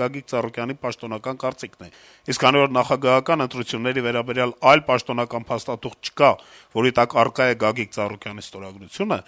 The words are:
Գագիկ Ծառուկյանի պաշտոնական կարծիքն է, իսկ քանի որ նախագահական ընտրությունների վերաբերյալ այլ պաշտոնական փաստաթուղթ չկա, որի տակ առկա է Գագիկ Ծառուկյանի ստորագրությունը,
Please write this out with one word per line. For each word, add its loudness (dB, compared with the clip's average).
Գագիկ -6
Ծառուկյանի -4
պաշտոնական -8
կարծիքն -8
է, -20
իսկ -4
քանի 6
որ 2
նախագահական 2
ընտրությունների -4
վերաբերյալ -2
այլ 6
պաշտոնական -2
փաստաթուղթ -6
չկա, 6
որի 4
տակ 2
առկա 0
է 0
Գագիկ -2
Ծառուկյանի -8
ստորագրությունը, -8